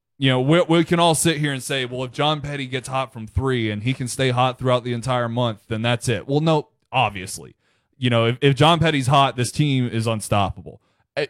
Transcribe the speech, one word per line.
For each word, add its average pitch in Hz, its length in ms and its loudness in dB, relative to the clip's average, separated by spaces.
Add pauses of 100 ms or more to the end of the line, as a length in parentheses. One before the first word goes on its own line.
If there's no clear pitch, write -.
(180)
you 135 120 2
know, 127 100 2
we, 151 220 4
we 165 220 4
can 170 160 0
all 170 160 4
sit 160 220 0
here 147 140 -2
and 131 120 -6
say, 135 220 -4
"Well, 127 180 -8
if 120 80 -8
John 147 300 -2
Petty 139 260 -8
gets 127 200 -8
hot 131 240 -6
from 110 140 -12
three 123 460 -2
and 104 100 -6
he 127 120 -2
can 131 140 -6
stay 131 220 -2
hot 123 300 0
throughout 123 240 0
the 123 100 -6
entire 120 340 -2
month, 117 400 -4
then 110 140 -4
that's 120 260 -2
it." 110 200 -4
Well, 143 140 0
no, 160 280 0 (220)
obviously. 101 640 -4 (420)
You 123 140 0
know, 117 160 4
if, 120 140 0
if 139 140 4
John 156 240 6
Petty's 151 280 2
hot, 139 280 4
this 123 160 -2
team 135 360 0
is 113 200 -4
unstoppable. 101 720 -2 (380)
E-, 147 120 -2